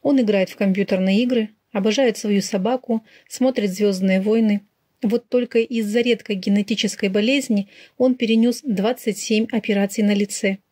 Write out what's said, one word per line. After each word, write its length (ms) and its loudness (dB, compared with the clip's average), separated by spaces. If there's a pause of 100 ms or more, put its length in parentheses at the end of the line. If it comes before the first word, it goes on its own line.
Он 200 2
играет 280 2
в 60 -18
компьютерные 680 0
игры, 260 0 (220)
обожает 460 0
свою 240 0
собаку, 640 -2 (240)
смотрит 440 -2
«Звёздные 500 0
войны». 400 2 (400)
Вот 260 -2
только 320 0
из-за 420 -2
редкой 340 0
генетической 720 -2
болезни 580 0 (300)
он 180 2
перенёс 480 2
двадцать 540 -2
семь 340 -2
операций 520 -2
на 100 2
лице. 460 -2 (120)